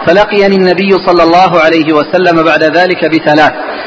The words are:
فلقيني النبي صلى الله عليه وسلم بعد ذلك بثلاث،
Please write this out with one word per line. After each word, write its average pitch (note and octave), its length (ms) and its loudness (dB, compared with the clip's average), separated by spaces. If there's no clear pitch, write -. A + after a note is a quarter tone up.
فلقيني G3 500 0
النبي F#3 340 0
صلى F3 160 2
الله E3+ 380 2
عليه D#3+ 320 0
وسلم E3 520 0
بعد D#3 180 0
ذلك E3 420 0
بثلاث، D3+ 480 0